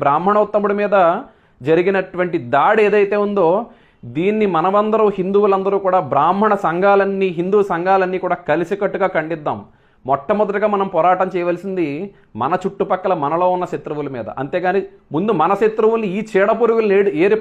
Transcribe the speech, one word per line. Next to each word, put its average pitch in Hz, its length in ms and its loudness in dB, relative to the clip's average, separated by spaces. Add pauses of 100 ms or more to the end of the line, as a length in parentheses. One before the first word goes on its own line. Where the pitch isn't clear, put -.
బ్రాహ్మణోత్తముడి 202 800 0
మీద 208 160 0 (680)
జరిగినటువంటి 180 760 0 (180)
దాడి 196 320 4
ఏదైతే 202 380 2
ఉందో, 202 220 2 (560)
దీన్ని 190 520 0
మనమందరూ, 208 500 2 (140)
హిందువులందరూ 196 680 2
కూడా, 185 140 2 (140)
బ్రాహ్మణ 190 400 2 (120)
సంఘాలన్నీ, 196 640 2 (100)
హిందూ 190 220 2 (100)
సంఘాలన్నీ 185 540 0
కూడా 175 120 -2 (120)
కలిసికట్టుగా 185 680 -2
ఖండిద్దాం. 151 460 -4 (440)
మొట్టమొదటిగా 202 720 -2
మనం 196 200 -2
పోరాటం 180 400 2
చేయవలసింది 175 520 -4 (480)
మన 131 180 -2 (100)
చుట్టుపక్కల 190 500 -2 (100)
మనలో 165 320 0
ఉన్న 180 180 -4
శత్రువుల 147 420 -8
మీద. 107 140 -8 (120)
అంతేగాని 180 400 -2 (340)
ముందు 202 160 0 (120)
మన 196 180 2
శత్రువుల్ని, 220 460 0 (100)
ఈ 220 40 -4 (100)
చీడ 196 180 2 (120)
పురుగుల్ని 220 360 2
ఏడి-, 202 160 2 (120)
ఏరి 214 160 2